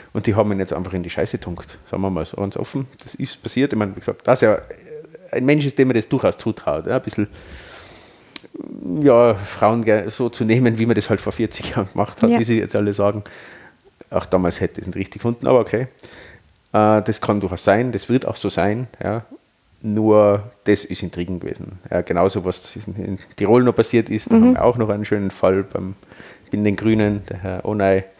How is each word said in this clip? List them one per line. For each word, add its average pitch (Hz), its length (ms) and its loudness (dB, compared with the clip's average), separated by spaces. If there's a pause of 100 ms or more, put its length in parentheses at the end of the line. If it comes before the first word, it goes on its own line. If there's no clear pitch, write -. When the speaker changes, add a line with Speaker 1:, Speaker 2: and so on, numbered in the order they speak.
(140)
Speaker 1:
Und 107 140 -4
die 104 80 2
haben 104 160 2
ihn 98 80 -2
jetzt 92 140 -4
einfach 90 200 -6
in 92 100 -4
die 87 60 -10
Scheiße 101 300 -4
tunkt, - 380 -12 (120)
sagen 92 140 -4
wir 95 80 -2
mal 82 140 -4
so - 120 -12
ganz 98 200 -6
offen. 131 300 -6 (160)
Das - 120 -20
ist - 260 -10
passiert. - 320 -2
Ich 107 60 -2
meine, 98 160 -4
wie - 60 -14
gesagt, - 260 -6
dass 117 160 4
er 107 200 2 (680)
ein 123 140 -2
Mensch 147 200 4
ist, 135 140 -2
dem 131 80 6
man 123 80 0
das 110 140 0
durchaus 107 280 0
zutraut, 80 500 -4
ja, 117 100 0
ein 127 40 -2
bisschen, 107 260 -4 (1700)
ja, 120 340 6
Frauen 107 480 0
ge-, 107 260 2
so 120 200 -4
zu - 140 -6
nehmen, 113 360 2
wie 117 60 0
man 117 100 4
das 107 140 0
halt 107 120 0
vor - 120 -6
vierzig - 380 -6
Jahren 98 200 -2
gemacht - 300 -4
hat, 226 80 4
Speaker 2:
Ja. 233 100 4
Speaker 1:
wie 117 40 0
sie 110 160 2
jetzt - 160 -2
alle 104 180 0
sagen. 104 300 0 (840)
Auch 92 160 -4
damals 92 340 0
hätte - 220 -4
ich - 0 -
es 85 60 -12
nicht 87 100 -10
richtig - 240 -10
gefunden, 120 260 -4
aber 127 120 6
okay. 117 280 -2 (880)
Äh, 107 300 4
das - 180 -4
kann 104 180 0
durchaus 90 240 -6
sein, 117 280 2
das - 180 -6
wird 123 180 0
auch - 80 -4
so - 140 -6
sein, 107 380 -2 (160)
ja. 110 200 -4 (580)
Nur 107 640 4 (220)
das 101 180 2
ist - 200 -10
Intrigen 87 360 -6
gewesen. - 400 -12 (100)
Ja, 90 120 0
genauso 90 420 0
was - 320 -6
in, 101 200 -12 (100)
in 95 140 -6 (180)
Tirol 113 260 6
noch 120 120 2
passiert 113 340 2
ist, 107 200 -4
da 226 60 6
Speaker 2:
Mhm. 220 80 8
Speaker 1:
haben 247 120 6
wir - 100 2
auch 123 120 4
noch 110 120 0
einen 104 160 -4
schönen 101 260 -2
Fall 95 320 2
beim, 95 320 -8 (560)
bei 101 60 -2
den 104 180 0
Grünen, 104 540 0
der - 80 -10
Herr 92 280 -8
Onay, 98 380 2 (160)